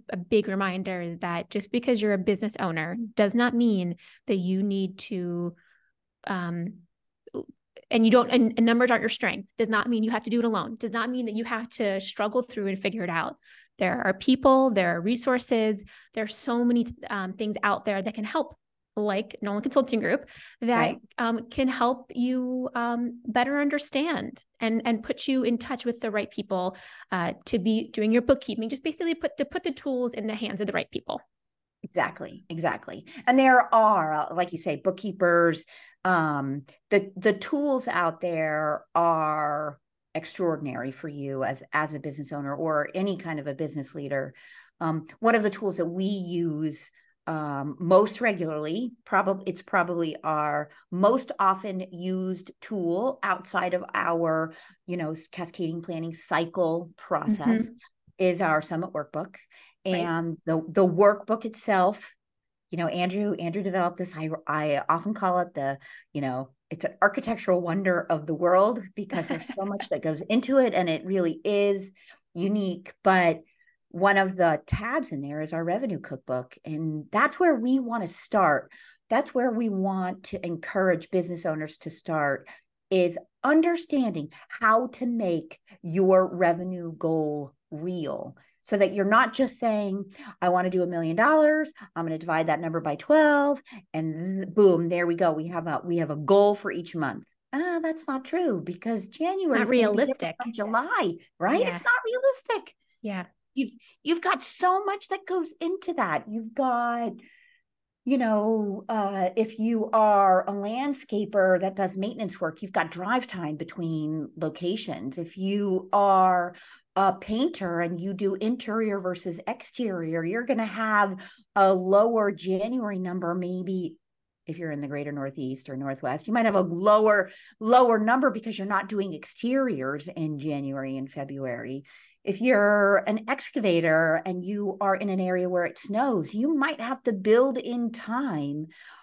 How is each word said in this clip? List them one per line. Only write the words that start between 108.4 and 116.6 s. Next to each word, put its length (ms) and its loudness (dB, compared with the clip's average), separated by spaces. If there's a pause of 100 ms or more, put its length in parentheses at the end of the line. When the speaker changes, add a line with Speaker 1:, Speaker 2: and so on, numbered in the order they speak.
Speaker 2:
uh, 480 0
if 220 0
you 340 0
are 540 6
a 60 -4
landscaper 1080 0
that 160 -2
does 200 -2
maintenance 440 -6
work, 220 -4
you've 100 -10
got 180 0
drive 360 -2
time 300 -6
between 800 -6
locations. 800 -6
If 200 -10
you 540 -2
are 640 4 (420)